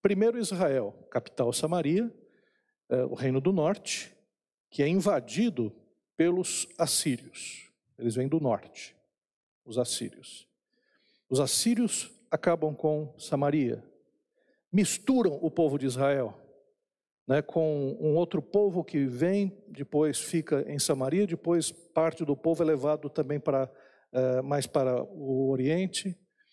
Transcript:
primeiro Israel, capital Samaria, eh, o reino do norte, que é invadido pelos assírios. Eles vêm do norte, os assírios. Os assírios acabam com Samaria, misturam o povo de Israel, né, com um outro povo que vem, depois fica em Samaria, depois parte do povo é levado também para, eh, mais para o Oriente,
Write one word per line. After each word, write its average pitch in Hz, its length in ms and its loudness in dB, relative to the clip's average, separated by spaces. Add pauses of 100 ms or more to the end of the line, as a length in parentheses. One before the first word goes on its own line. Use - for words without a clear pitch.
primeiro 208 360 2
Israel, 165 720 -2
capital 120 440 -2
Samaria, 175 580 0 (800)
eh, 127 160 0
o 135 80 -6
reino 131 260 0
do 160 140 2
norte, - 600 -2 (540)
que - 140 0
é 143 40 4
invadido 165 840 0 (440)
pelos 180 500 2 (100)
assírios. - 960 -4 (260)
Eles 117 180 -2
vêm 127 120 0
do 156 120 0
norte, - 560 -4 (680)
os 117 140 -6
assírios. - 680 -6 (840)
Os 131 100 2
assírios 220 720 0 (180)
acabam 156 460 0
com 151 420 -2
Samaria, 143 640 0 (880)
misturam 202 680 2
o 165 80 0
povo 147 300 2
de 131 60 -4
Israel, 131 540 0 (880)
né, 139 140 2
com 147 600 -2
um 151 140 2
outro 170 260 0
povo 196 420 0
que 139 220 0
vem, 185 500 0 (140)
depois 147 500 0
fica 151 480 -2
em 143 100 -6
Samaria, 139 480 0
depois 165 460 0
parte 160 540 -2
do 143 100 0
povo 165 260 0
é 165 40 4
levado 147 440 0
também 147 300 -2
para, 135 320 0 (400)
eh, 131 300 0
mais 139 260 -2
para 131 360 0
o 135 460 -2
Oriente, 170 680 -2 (340)